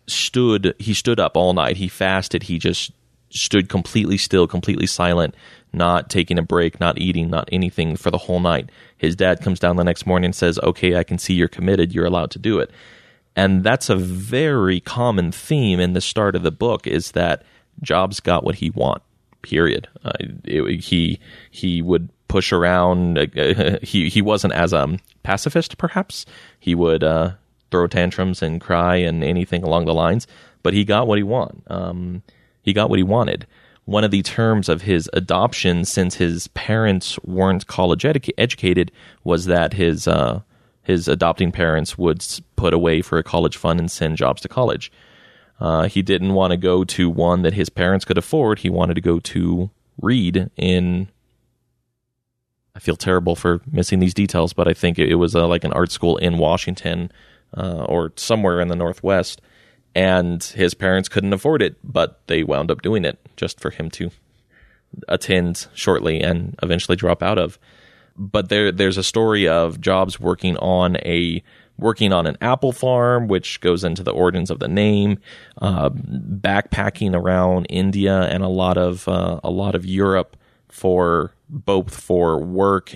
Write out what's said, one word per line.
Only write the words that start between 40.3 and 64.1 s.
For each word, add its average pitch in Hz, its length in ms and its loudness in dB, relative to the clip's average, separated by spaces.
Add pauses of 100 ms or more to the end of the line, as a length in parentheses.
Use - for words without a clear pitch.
his 87 240 0
adopting 85 460 0
parents 80 440 0
would 85 240 0
s-, - 200 -12 (160)
put 85 160 2
away 85 280 2
for - 160 -2
a 78 60 0
college 85 320 0
fund 85 240 0
and 85 100 -2
send 80 280 -4
Jobs - 240 0
to - 80 -10
college. - 420 -2 (720)
Uh, 82 260 2
he 98 140 0
didn't 95 320 0
want 95 180 4
to 87 60 2
go 90 260 2
to 90 260 0
one 87 340 2
that 85 100 2
his 95 160 -2
parents 92 340 0
could 90 140 0
afford. 107 420 0
He 92 100 -2
wanted 87 260 0
to 87 60 -2
go 85 180 2
to 87 500 -2 (320)
Reed 95 560 0
in, 90 500 0 (1700)
I 92 40 -18
feel 82 180 -2
terrible 87 400 0
for 87 240 0 (100)
missing 92 280 0
these 92 140 2
details, 87 380 0
but 87 160 2
I 82 60 4
think 85 260 0
it 80 160 4
was, 85 180 2
uh, 85 140 4
like, 85 160 0
an 87 80 -4
art 87 220 0
school - 240 2
in 85 200 0
Washington, 87 760 -2 (420)
uh, 87 300 -6
or 82 320 -2
somewhere 98 420 0
in 87 80 0
the 87 80 -2
Northwest. 87 640 -2 (540)
And 90 480 2
his 90 320 -2
parents 95 340 0
couldn't 98 240 0
afford 139 300 0
it, - 200 -2
but - 440 -2
they 80 160 0
wound 73 260 -2
up - 140 -4
doing 104 200 0
it 73 140 -4 (180)
just - 240 -8
for - 120 -6
him 80 200 -8
to - 200 -8 (960)